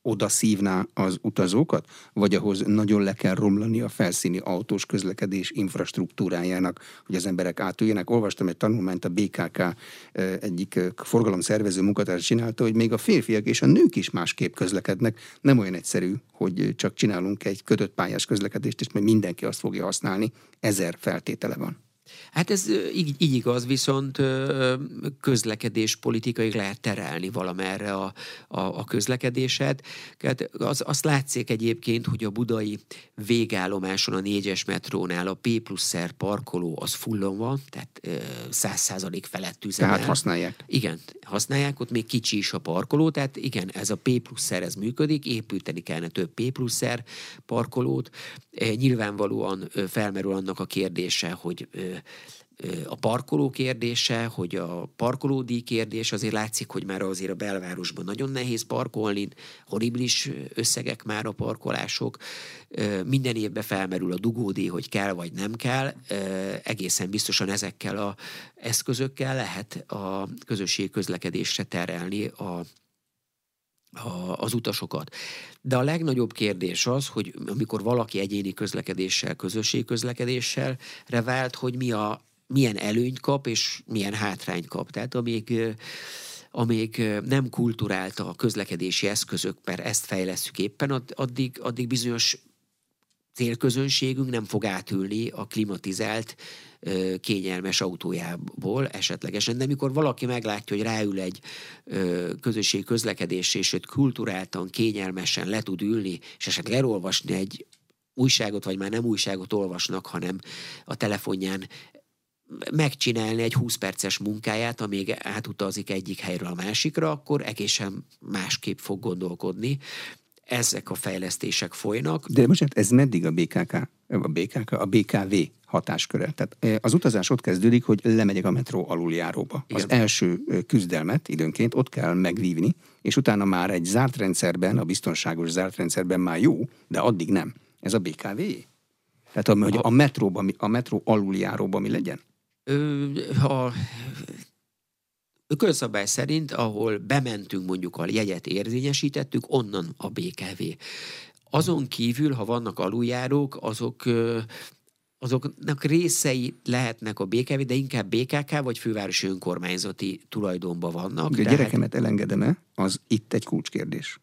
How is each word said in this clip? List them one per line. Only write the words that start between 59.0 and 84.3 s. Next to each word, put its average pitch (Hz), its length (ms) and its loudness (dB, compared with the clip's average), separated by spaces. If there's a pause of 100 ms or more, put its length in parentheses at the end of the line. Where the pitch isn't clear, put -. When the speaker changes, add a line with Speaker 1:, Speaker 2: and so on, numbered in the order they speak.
Speaker 2:
horribilis 120 640 0 (240)
összegek 117 500 -2
már 107 220 -4
a 110 60 -4
parkolások. - 840 -4 (520)
Ö, 101 340 -2
minden 127 320 2
évben 107 280 -2
felmerül 92 480 -2
a 92 80 -2
dugódíj, 101 480 0
hogy 87 220 -4
kell 101 240 0
vagy 85 180 -6
nem 98 220 -6
kell. 131 400 -2 (160)
Ö, 101 60 -2 (480)
egészen 92 460 -2
biztosan 101 400 0
ezekkel 98 480 -4
a 101 180 -4 (400)
eszközökkel 131 800 -2
lehet 104 560 -8
a 98 380 -4 (160)
közösségi 95 440 -2
közlekedésre 90 760 -4
terelni 90 600 -4
a, 87 380 -8 (1300)
a, 92 460 -6
az 117 160 -2
utasokat. 92 640 -4 (460)
De 127 160 2
a 127 40 4
legnagyobb 139 520 2
kérdés 92 540 0
az, 135 200 0
hogy - 260 -4 (120)
amikor 104 380 -2
valaki 117 360 0
egyéni 98 340 -2
közlekedéssel, 92 840 -2
közösségi 110 500 -2
közlekedéssel 123 920 -2 (300)
revált, 127 480 0
hogy 127 200 -2
mi 127 160 0
a, 107 300 0 (260)
milyen 127 300 4
előnyt 120 420 0
kap, 139 280 0
és - 380 -2
milyen 101 280 -2
hátrányt 95 540 -4